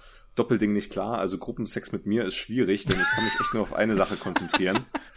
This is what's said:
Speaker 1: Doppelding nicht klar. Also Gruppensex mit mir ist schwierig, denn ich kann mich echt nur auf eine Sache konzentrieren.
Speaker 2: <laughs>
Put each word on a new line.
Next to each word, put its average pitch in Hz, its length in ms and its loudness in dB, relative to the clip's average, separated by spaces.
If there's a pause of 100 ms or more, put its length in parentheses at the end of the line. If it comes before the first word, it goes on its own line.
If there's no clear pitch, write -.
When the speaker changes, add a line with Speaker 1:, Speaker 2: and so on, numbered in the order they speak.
(360)
Speaker 1:
Doppelding 107 360 2
nicht 104 200 -2
klar. 104 260 -2
Also 95 200 -2
Gruppensex - 540 -6
mit 101 140 -6
mir 110 180 2
ist 92 120 -4
schwierig, 107 500 2
denn - 140 2
ich - 80 2
kann - 160 2
mich - 160 0
echt - 140 -2
nur 110 100 2
auf - 100 -6
eine 107 220 2
Sache 95 200 2
konzentrieren. 95 720 0
Speaker 2:
<laughs> - 40 -6 (220)